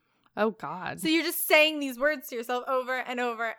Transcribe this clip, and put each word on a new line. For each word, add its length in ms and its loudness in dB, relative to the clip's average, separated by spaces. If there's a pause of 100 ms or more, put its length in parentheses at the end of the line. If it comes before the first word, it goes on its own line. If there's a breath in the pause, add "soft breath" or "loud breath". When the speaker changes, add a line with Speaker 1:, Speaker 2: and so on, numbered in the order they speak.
(380)
Speaker 1:
Oh, 140 2
God. 480 -6
Speaker 2:
So 80 -2
you're 160 4
just 220 -2
saying 340 6
these 180 -6
words 300 0
to 80 -8
yourself 300 -4
over 320 0
and 220 -4
over 380 -2